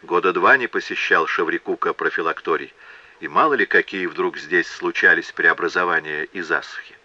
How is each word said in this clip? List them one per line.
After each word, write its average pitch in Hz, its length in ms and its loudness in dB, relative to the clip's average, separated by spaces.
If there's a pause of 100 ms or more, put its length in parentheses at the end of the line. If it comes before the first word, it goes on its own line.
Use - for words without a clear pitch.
Года 90 300 2
два 98 240 6
не 123 100 0
посещал - 600 0
Шеврикука 85 640 -2
профилакторий, 80 800 -4 (460)
и 78 80 -10
мало 135 260 2
ли 107 100 0
какие 92 420 0
вдруг 87 320 -2
здесь 87 300 0
случались 85 600 2
преобразования 80 960 0
и - 180 -12
засухи. - 640 -6